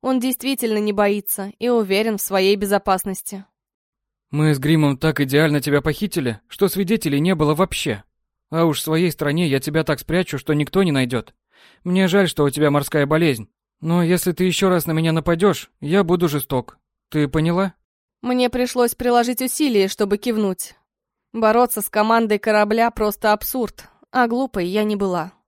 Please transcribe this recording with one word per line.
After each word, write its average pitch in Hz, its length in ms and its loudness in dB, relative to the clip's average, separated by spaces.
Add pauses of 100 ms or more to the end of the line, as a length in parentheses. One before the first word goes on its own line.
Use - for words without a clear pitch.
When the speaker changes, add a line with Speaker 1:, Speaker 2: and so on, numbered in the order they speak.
Speaker 1:
Он 254 180 0
действительно 247 580 -2
не 208 160 -2
боится 202 640 -2
и 233 100 -4
уверен 214 500 0
в - 40 -6
своей 196 340 2
безопасности. 196 880 -2 (840)
Speaker 2:
Мы 151 240 2
с 135 60 -2
Гримом 147 380 2
так 160 220 0
идеально 147 420 2
тебя 143 200 0
похитили, 147 680 -4
что - 200 0
свидетелей 185 520 -2
не 175 140 2
было 151 220 0
вообще. 147 480 -4 (480)
А 165 140 2
уж 151 140 0
в - 40 -8
своей 160 280 0
стране 156 360 -2
я 135 120 2
тебя 156 240 -2
так 147 160 -2
спрячу, 165 380 -4
что 151 160 -2
никто 151 300 0
не 175 80 2
найдёт. 127 420 -2 (500)
Мне 185 240 2
жаль, 185 220 4
что - 140 0
у 143 80 2
тебя 147 180 2
морская 143 380 0
болезнь. 147 420 0 (320)
Но 170 220 2
если 175 280 2
ты 175 120 -2
ещё 185 260 2
раз 180 160 2
на 170 60 -4
меня 160 200 0
нападёшь, 170 600 0 (100)
я 180 220 2
буду 175 240 2
жесток. 139 500 -4 (320)
Ты 151 180 0
поняла? 170 460 0 (480)
Speaker 1:
Мне 247 300 0
пришлось 247 420 0
приложить 240 480 0
усилия, 247 460 0
чтобы 202 300 -2
кивнуть. 214 580 -4 (580)
Бороться 226 480 2
с - 80 -8
командой 220 480 2
корабля 220 540 2
просто 214 420 0
абсурд, - 560 -6 (220)
а 247 160 2
глупой 233 400 -2
я 208 160 0
не 214 120 -2
была. 185 380 -4 (140)